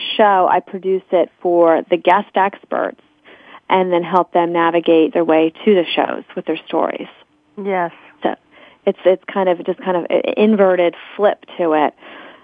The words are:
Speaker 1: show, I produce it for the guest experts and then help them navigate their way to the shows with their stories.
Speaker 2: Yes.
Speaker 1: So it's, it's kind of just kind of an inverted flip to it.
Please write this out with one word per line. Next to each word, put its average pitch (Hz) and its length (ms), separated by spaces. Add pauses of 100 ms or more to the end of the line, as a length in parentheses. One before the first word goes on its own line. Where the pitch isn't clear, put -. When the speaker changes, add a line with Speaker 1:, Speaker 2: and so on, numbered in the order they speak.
(180)
Speaker 1:
show, 196 320
I 180 100
produce 190 520
it 170 200 (100)
for 170 480
the 180 80
guest 180 380
experts - 640 (680)
and 185 220
then 175 120
help 170 300
them 170 200
navigate 170 600
their 170 100
way 160 300 (120)
to 214 80
the 175 120
shows - 380 (120)
with 180 100
their 160 120 (100)
stories. - 400 (500)
Speaker 2:
Yes. 190 340 (320)
Speaker 1:
So - 120 (500)
it's, 196 200
it's 180 200
kind 190 240
of 175 160
just 180 140
kind 185 180
of 165 120
an - 280
inverted 185 580 (200)
flip - 300 (120)
to 170 160
it. 151 200 (500)